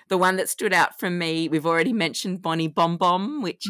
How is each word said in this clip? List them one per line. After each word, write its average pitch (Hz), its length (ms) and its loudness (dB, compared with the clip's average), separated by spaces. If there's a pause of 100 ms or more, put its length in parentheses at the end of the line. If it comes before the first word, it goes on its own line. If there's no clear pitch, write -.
the 190 100 0
one 185 180 2
that 185 120 -2
stood 208 240 -2
out 170 280 2
for 190 100 -2
me, 165 380 -2
we've 151 180 0
already 165 260 2
mentioned 180 500 -2
Bonnie 165 260 0
Bon 170 280 0
Bon, 190 460 0
which, - 280 -6